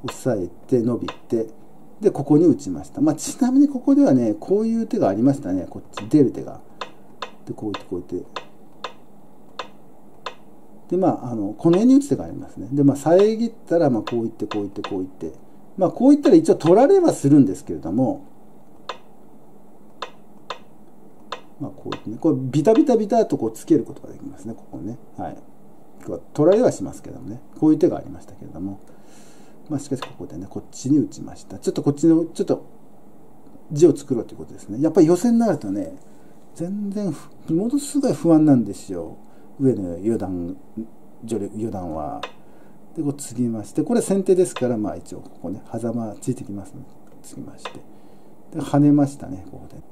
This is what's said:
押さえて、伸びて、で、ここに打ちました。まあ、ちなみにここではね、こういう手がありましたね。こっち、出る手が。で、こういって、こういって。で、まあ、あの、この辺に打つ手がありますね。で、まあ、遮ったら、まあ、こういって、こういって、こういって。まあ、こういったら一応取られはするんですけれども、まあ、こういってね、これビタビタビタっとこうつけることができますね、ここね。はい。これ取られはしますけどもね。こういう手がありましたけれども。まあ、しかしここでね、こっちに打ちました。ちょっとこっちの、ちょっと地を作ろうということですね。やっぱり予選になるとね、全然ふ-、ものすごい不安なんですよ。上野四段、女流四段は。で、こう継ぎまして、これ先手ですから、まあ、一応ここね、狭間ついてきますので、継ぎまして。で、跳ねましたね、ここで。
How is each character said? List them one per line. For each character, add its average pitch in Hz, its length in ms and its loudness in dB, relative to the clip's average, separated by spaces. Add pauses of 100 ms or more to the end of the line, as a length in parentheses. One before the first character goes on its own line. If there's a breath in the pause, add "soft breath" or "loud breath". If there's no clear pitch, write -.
押 120 120 -10
さ - 180 -2
え 120 140 -4 (180)
て、 123 160 2
伸 117 160 -2
び - 80 -8
て、 - 400 -4 (540)
で、 208 100 4
こ 135 140 -6
こ 151 140 6
に 175 80 6
打 135 100 6
ち - 140 -10
ま 80 120 -6
し - 60 -16
た。 - 120 -10
ま 151 120 4
あ、 - 20 -2
ち - 220 -8
な 254 160 2
み 269 80 6
に 294 80 8
こ 277 100 -6
こ 277 160 2
で 277 100 6
は - 80 6
ね、 113 220 2
こ 202 260 0
う 226 60 0
い 226 160 0
う 220 40 -4
手 226 120 -4
が 123 100 2
あ 98 60 0
り 110 80 0
ま 139 120 6
し 139 60 -6
た 90 120 -6
ね。 92 180 -4
こ 98 100 -14
っ - 20 -20 (140)
ち、 101 120 -10
出 147 160 6
る 110 80 2
手 78 100 -10
が。 - 180 -14 (880)
で、 120 60 -10
こ 110 160 -8
う - 20 -4
い - 80 -6
っ - 20 -12
て、 - 80 -18
こ 92 80 -6
う 87 40 -6
い - 20 -16
っ - 20 -16
て。 - 220 -8 (2750)
で、 175 60 0
ま - 280 0
あ、 120 60 -8
あ 117 40 -6
の、 104 220 -6
こ 165 140 2
の 175 80 6
辺 247 160 6
に 277 60 6
打 - 0 -
つ - 80 -10
手 - 80 0
が - 80 -10
あ - 40 -12
り 139 80 -12
ま - 140 -14
す - 60 -18
ね。 117 140 -12
で、 143 140 2
ま 139 100 6
あ、 - 20 -4
遮 214 500 4
っ 226 60 -6 (140)
た 170 120 0
ら、 151 100 4
ま 113 120 0
あ、 - 20 -12
こ 117 180 -4
う 117 40 -4
い 113 40 -4
っ - 20 -4
て、 - 160 -8
こ 104 140 -6
う 101 40 -4
い - 20 -6
っ - 40 -8
て、 101 120 -10
こ 98 160 -6
う 92 40 -4
い - 20 -4
っ 90 40 -10
て。 80 240 -12 (460)
ま 185 80 2
あ、 165 40 0
こ 247 180 2
う 294 60 10
い 294 40 4
っ - 20 -4
た 320 80 2
ら 220 60 8
一 160 160 6
応 - 60 6
取 170 180 4
ら 254 120 8
れ 392 140 6
は 330 120 4
す 139 180 0
る 147 100 8
ん 123 60 6
で 90 80 -4
す - 100 -14
け - 80 -10
れ 82 60 -6
ど 82 140 -8
も、 - 340 -2 (3250)
ま - 80 -8
あ、 - 20 -12
こ - 220 -16
う - 20 -8
い - 40 -12
っ - 40 -16
て 104 80 -12
ね、 110 100 -10
こ 160 120 2
れ 131 40 2
ビ 131 260 0
タ 220 120 4
ビ 302 100 6
タ 233 120 4
ビ 208 100 0
タ 226 160 2
っ - 60 2
と 143 100 -2
こ 113 80 -4
う 110 60 -4
つ - 120 -16
け 160 140 4
る - 60 0
こ - 100 -14
と - 80 -18
が - 100 -18
で - 60 -18
き - 60 -16
ま - 120 -14
す - 100 -20
ね、 113 80 -10
こ - 160 -18
こ 127 80 -14
ね。 120 200 -10 (180)
は 90 140 -8
い。 - 60 -14 (680)
こ 92 100 -8
れ - 40 -10 (160)
取 156 160 6
ら 202 60 8
れ 247 60 4
は - 100 4
し - 100 -10
ま 90 100 -10
す - 100 -16
け - 80 -14
ど - 100 -14
も - 80 -14
ね。 117 120 -12 (180)
こ 156 100 4
う 156 40 6
い 151 40 4
う - 20 -6
手 165 100 4
が 87 80 -2
あ - 40 -8
り - 100 -14
ま - 100 -16
し - 60 -18
た - 60 -18
け - 120 -18
れ - 60 -16
ど 85 100 -14
も。 95 200 -10 (920 soft breath)
ま 151 60 -4
あ、 139 40 -4
し - 80 -16
か 135 80 -4
し - 60 -12
こ - 60 -12 (100)
こ 90 80 -12
で - 100 -16
ね、 95 140 -12
こ - 100 -10
っ - 120 -18
ち - 180 -8
に 147 80 6
打 110 80 2
ち - 160 -14
ま - 140 -16
し - 80 -20
た。 - 140 -14
ち - 120 -2
ょ - 0 -
っ - 20 -10
と - 100 -4
こ 139 100 2
っ - 20 -4
ち 165 120 2
の、 165 200 6
ち - 160 -6
ょ - 20 0
っ - 20 -2
と - 200 -2 (1040)
地 156 160 4
を 143 100 4
作 - 180 -6
ろ 110 80 -4
う - 20 -8
と - 100 -14
い - 0 -
う - 40 -18
こ 131 60 -12
と - 80 -16
で - 60 -16
す - 100 -18
ね。 117 140 -6
や 160 80 2
っ - 20 -12
ぱ 202 80 4
り 156 60 8
予 175 100 4
選 233 180 2
に 233 40 4
な 226 120 2
る 143 80 -2
と - 120 -8
ね、 294 260 -6 (580 soft breath)
全 202 360 -6
然 196 220 -4
ふ-、 - 180 -14 (240)
も 202 140 0
の 285 100 -2
す 277 220 -2
ご 269 80 0
い - 40 0
不 165 220 2
安 156 100 6
な 147 100 8
ん 117 100 2
で 98 100 -8
す - 180 -14
よ。 80 240 -10 (440 soft breath)
上 131 140 4
野 87 240 -6
四 107 200 -2
段、 90 380 -6 (680)
女 113 140 -6
流 98 160 -6
四 107 160 -6
段 87 240 -8
は。 73 260 -8 (760 soft breath)
で、 165 60 -6
こ 143 80 -2
う 139 40 -8
継 - 220 -14
ぎ 123 120 -2
ま 110 160 -6
し - 80 -16
て、 151 100 -2
こ 240 120 -2
れ 233 80 2
先 190 220 -2
手 190 100 4
で 180 100 4
す - 100 -4
か 127 140 -4
ら、 120 80 -2
ま 104 140 -4
あ、 73 60 -10
一 - 180 -14
応 - 60 -14
こ - 100 -20 (120)
こ 85 80 -8
ね、 101 120 -10 (100)
狭 117 200 -6
間 113 280 -8
つ 131 100 -6
い 123 40 -2
て 113 80 -10
き 98 100 -12
ま 98 140 -12
す - 80 -18
の - 80 -16
で、 - 60 -18 (340)
継 - 140 -20
ぎ 64 60 -14
ま - 140 -16
し - 60 -20
て。 - 80 -16 (840 soft breath)
で、 160 60 -8
跳 143 200 0
ね 147 100 6
ま 143 160 4
し 139 100 -10
た - 120 -14
ね、 - 220 -14
こ - 80 -18
こ - 100 -18
で。 - 120 -18 (120)